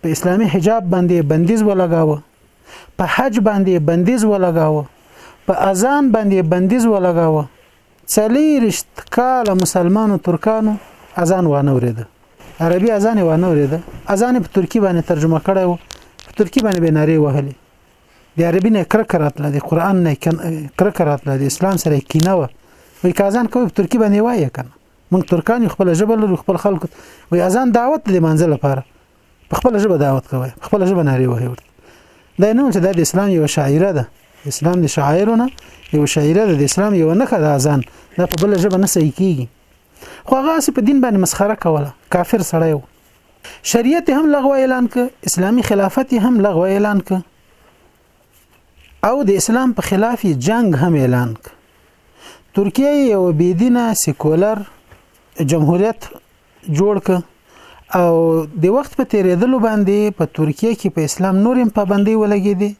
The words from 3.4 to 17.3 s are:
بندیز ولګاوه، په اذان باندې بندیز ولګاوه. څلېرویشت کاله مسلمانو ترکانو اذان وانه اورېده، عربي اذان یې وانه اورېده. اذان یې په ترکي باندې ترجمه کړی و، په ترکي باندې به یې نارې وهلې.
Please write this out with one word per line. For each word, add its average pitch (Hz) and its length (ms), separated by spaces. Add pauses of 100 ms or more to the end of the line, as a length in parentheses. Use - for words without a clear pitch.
بندیز 196 420
ولګاوه، 165 520 (640)
په 190 60 (160)
اذان 254 460
باندې 196 380
بندیز 190 400
ولګاوه. 165 500 (720)
څلېرویشت 240 1040
کاله 240 440
مسلمانو 196 560 (120)
ترکانو 214 460 (480)
اذان 180 220
وانه 143 300
اورېده، 117 300 (560)
عربي 180 340
اذان 214 220
یې 190 120
وانه 170 220
اورېده. 147 280 (340)
اذان 240 220
یې 233 100
په - 120
ترکي 190 220
باندې 180 220 (100)
ترجمه 160 360
کړی 190 220
و، 175 60 (500)
په - 140
ترکي 208 260
باندې 190 160
به 165 60
یې 156 120
نارې 156 260
وهلې. 139 300 (840)